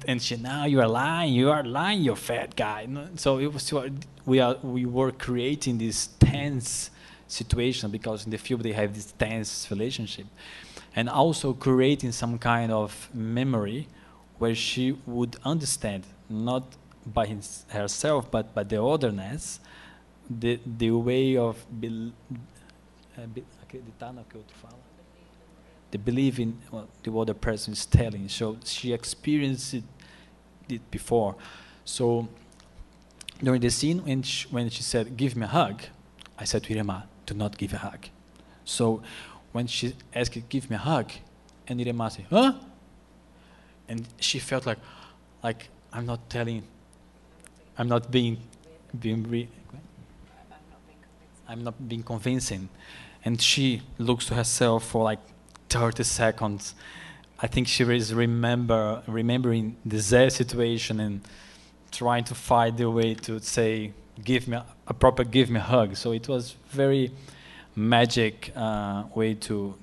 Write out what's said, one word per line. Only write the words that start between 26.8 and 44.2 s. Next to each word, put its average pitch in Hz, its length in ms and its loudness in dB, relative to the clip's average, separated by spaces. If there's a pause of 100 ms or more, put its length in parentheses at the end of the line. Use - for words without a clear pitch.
the 113 100 -6
other 110 220 0
person 107 400 -4
is - 100 -6
telling. 104 460 2
So 110 340 -4
she - 300 -4
experienced 139 800 -2
it, 117 100 -4 (840)
it - 240 -8
before. 107 460 0 (480)
So 117 440 0 (1120)
during 127 180 4
the 120 100 4
scene, 160 320 0
when 135 200 -2
she, - 260 -6
when 120 220 -2
she 120 120 -8
said, 117 360 -2
"Give 123 180 0
me 113 80 -2
a 98 40 -4
hug," 113 340 0 (560)
I 110 60 -10
said 104 180 0
to 113 120 -4
Irema, 107 280 -2 (240)
"Do - 80 -8
not 104 240 -4
give 98 160 -4
a - 20 -4
hug." - 300 -12 (580)
So 113 380 2 (500)
when 120 140 -2
she 120 280 -4 (200)
asked, 117 340 -4
"Give 131 220 -4
me 113 60 0
a - 20 -2
hug," 123 340 0 (560)
and 123 100 -4
Irema 120 320 -2
said, 98 200 -12
"Huh?" 262 240 6 (1300)
And 117 220 -8 (100)
she - 200 -2